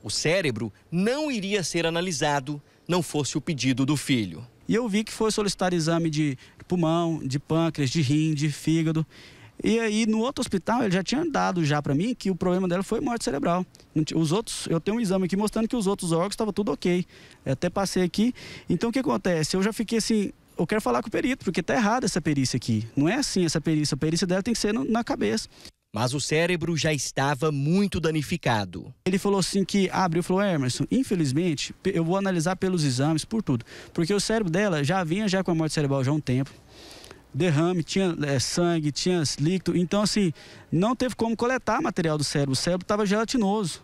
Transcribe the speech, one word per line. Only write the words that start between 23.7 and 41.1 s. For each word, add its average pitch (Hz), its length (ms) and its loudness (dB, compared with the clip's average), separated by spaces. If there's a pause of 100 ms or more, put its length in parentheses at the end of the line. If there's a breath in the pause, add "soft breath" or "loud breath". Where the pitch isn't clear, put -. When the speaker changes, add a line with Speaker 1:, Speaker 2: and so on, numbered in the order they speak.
Speaker 2:
A - 20 -8
perícia 160 280 0
dela 185 160 0
tem 233 120 0
que - 60 -2
ser 214 140 0
no, 262 120 -2
na 233 180 0
cabeça. 226 460 -2 (420 loud breath)
Speaker 1:
Mas 120 220 -2
o 147 60 -2
cérebro 165 580 0
já 156 160 0
estava 143 580 -2
muito 170 480 0
danificado. 143 960 -2 (100)
Speaker 2:
Ele 185 140 2
falou 202 220 2
assim 185 260 0
que 196 260 2
abriu, 175 300 2
falou, 185 220 2
"Emerson, 143 480 0
infelizmente, 170 880 0
pe-, 190 140 0
eu 165 100 2
vou 175 100 0
analisar 185 420 0
pelos 185 260 0
exames, 143 420 2
por 226 160 -2
tudo." 123 240 -2 (260 loud breath)
Porque 170 220 0
o 202 60 2
cérebro 214 320 0
dela 175 320 2
já 180 200 0
vinha 190 240 0
já 190 160 2
com 190 60 -2
a 170 60 2
morte 160 180 0
cerebral 139 300 2
já 135 80 2
há - 20 2
um 156 60 2
tempo. 135 320 0 (840 loud breath)
Derrame, 165 500 2
tinha, 190 380 0
é, 139 160 0
sangue, 165 540 0
tinha 180 320 0 (160)
líquido. 170 360 0
Então, 180 280 2
assim, 190 280 2 (400 loud breath)
não 208 240 2
teve 247 200 -2